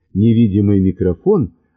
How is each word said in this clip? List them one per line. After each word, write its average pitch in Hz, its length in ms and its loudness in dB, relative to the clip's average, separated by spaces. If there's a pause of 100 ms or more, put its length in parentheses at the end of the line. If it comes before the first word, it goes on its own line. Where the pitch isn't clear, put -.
(120)
Невидимый 104 680 0
микрофон 92 760 -2 (220)